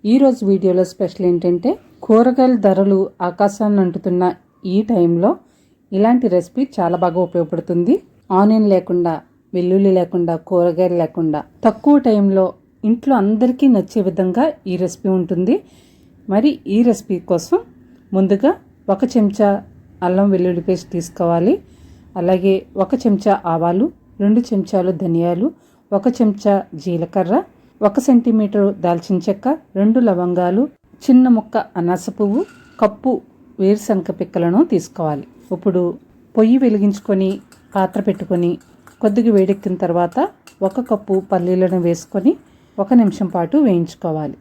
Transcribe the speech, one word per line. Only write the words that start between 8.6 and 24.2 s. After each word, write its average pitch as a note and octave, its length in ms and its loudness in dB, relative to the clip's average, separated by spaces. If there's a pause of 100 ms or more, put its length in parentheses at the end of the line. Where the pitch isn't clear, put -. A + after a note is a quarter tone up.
లేకుండా, F3 400 0 (420)
వెల్లుల్లి F#3 420 2
లేకుండా, F3 380 -2 (140)
కూరగాయలు F3 520 0
లేకుండా, D#3 380 -2 (260)
తక్కువ C#4+ 300 2 (120)
టైంలో G3 380 2 (440)
ఇంట్లో B3 320 0
అందరికీ B3 460 0 (100)
నచ్చే G3 320 -2
విధంగా F#3 360 0 (260)
ఈ F3+ 120 -4
రెసిపీ F3+ 340 -4
ఉంటుంది. F#3 400 0 (760)
మరి B3+ 180 2 (240)
ఈ A3+ 40 4 (100)
రెసిపీ G3 280 -4 (140)
కోసం F3 280 0 (580)
ముందుగా G3 360 2 (420)
ఒక - 60 -4 (140)
చెంచా G#3 340 2 (580)
అల్లం G3 280 2
వెల్లుల్లి F3 340 -2
పేస్ట్ F3+ 260 -4
తీసుకోవాలి. E3+ 600 -2 (680)
అలాగే F#3 340 0 (300)
ఒక A#3 80 -4 (120)
చెంచా G3+ 300 2 (200)
ఆవాలు, F3 320 0 (340)